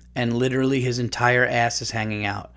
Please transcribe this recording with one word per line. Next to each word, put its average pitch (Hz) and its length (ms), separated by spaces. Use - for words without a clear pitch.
and 120 180
literally 131 460
his 123 200
entire 123 460
ass 117 360
is 117 100
hanging 107 340
out. 101 320